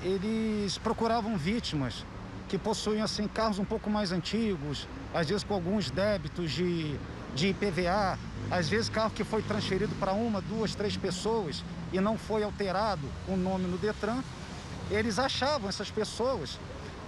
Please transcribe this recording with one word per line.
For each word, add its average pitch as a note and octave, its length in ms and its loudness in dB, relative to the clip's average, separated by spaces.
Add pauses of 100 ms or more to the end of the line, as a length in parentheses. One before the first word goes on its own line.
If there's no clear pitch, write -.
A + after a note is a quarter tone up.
eles G#3 760 0
procuravam A3+ 600 2
vítimas D3 680 0 (420)
que G3 100 -2
possuíam, G#3+ 460 0
assim, G#3+ 240 0
carros G#3+ 320 2
um G3 60 2
pouco A3 240 -2
mais G#3 240 2
antigos, F3 760 0 (260)
às D#3+ 140 2
vezes F#3+ 160 0
com G#3 100 -2
alguns F3+ 380 0
débitos F3 600 0
de, D#3+ 460 0 (380)
de E3 140 4
I F#3 40 4
P G#3 160 2
V F3 160 2
A, F3+ 320 4 (320)
às E3+ 200 2
vezes G#3+ 180 2
carro G#3+ 240 2
que G#3+ 140 -2
foi A3 160 0
transferido G3 540 2
pra F#3+ 180 2
uma, G#3+ 260 2
duas, F3+ 340 0
três G3+ 220 0
pessoas F#3+ 680 0 (260)
e F#3+ 80 2
não G#3+ 180 4
foi G#3+ 260 0
alterado G3 600 0 (220)
o F#3+ 80 2
nome F#3 320 2
no F3+ 100 0
Detran. G#3+ 460 0 (680)
Eles G#3+ 300 2
achavam B3+ 480 2
essas G3 240 -4
pessoas G#3+ 680 0 (500)